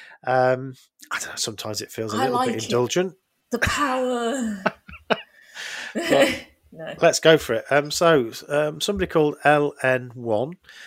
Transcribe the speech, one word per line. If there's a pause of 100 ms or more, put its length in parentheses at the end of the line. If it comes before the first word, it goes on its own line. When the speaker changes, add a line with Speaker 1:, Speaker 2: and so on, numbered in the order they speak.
(260)
Speaker 1:
um, (360)
I
don't
know,
sometimes
it
feels
a
Speaker 2:
I
Speaker 1:
little
Speaker 2:
like
Speaker 1:
bit
Speaker 2:
it.
Speaker 1:
indulgent. (340)
Speaker 2:
The
power.
Speaker 1:
<laughs> (1200)
But
Speaker 2:
<laughs> (260)
No.
Speaker 1:
let's
go
for
it.
Um,
so, (160)
um,
somebody
called
L (100)
N
one, (320)